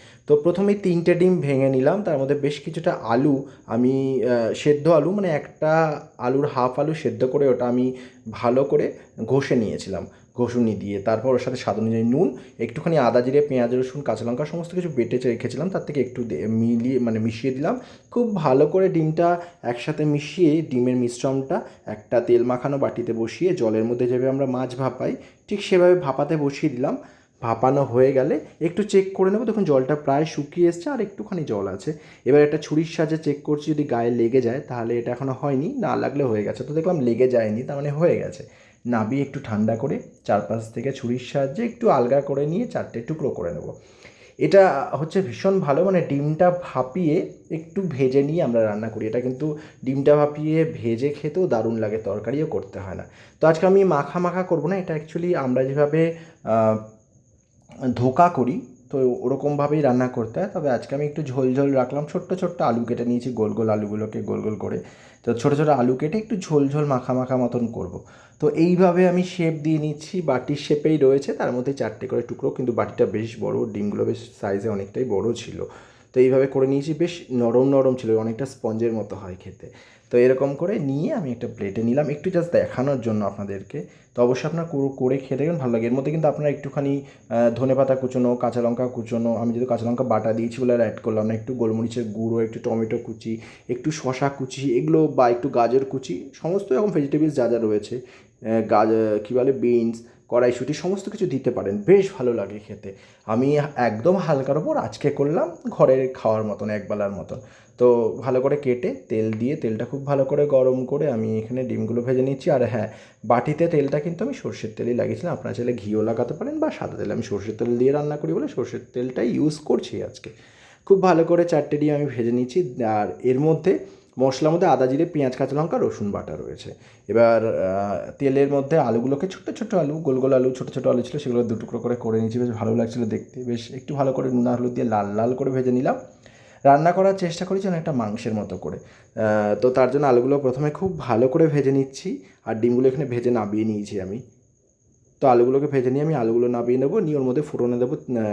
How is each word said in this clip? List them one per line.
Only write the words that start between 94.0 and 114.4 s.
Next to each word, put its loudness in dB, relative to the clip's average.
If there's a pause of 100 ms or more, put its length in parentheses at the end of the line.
কুচি, -2
এগুলো 4
বা 4
একটু 0
গাজর 2
কুচি, -8
সমস্ত -2
রকম 2
ভেজিটেবলস 0
যা 2
যা 2
রয়েছে, 0
আহ, -4
গাজ-, 4
কী -8
বলে, 2
বিনস, 2 (280)
কড়াইশুঁটি 2
সমস্ত -4
কিছু -4
দিতে -2
পারেন, -4
বেশ 4
ভালো 0
লাগে -6
খেতে। -14 (320)
আমি 2 (160)
একদম 2
হালকার 0
ওপর -2
আজকে -2
করলাম -2 (140)
ঘরের 4
খাওয়ার 0
মতন, -4
একবেলার -4
মতন। -10 (380)
তো 4
ভালো 0
করে 0
কেটে -2 (140)
তেল 0
দিয়ে, -2
তেলটা -4
খুব -8
ভালো 2
করে 2
গরম 2
করে -2
আমি -2
এখানে -6
ডিমগুলো -4
ভেজে 0
নিচ্ছি। -2
আর 2
হ্যাঁ, -4 (360)
বাটিতে 2
তেলটা 0
কিন্তু -6
আমি -6
সর্ষের -10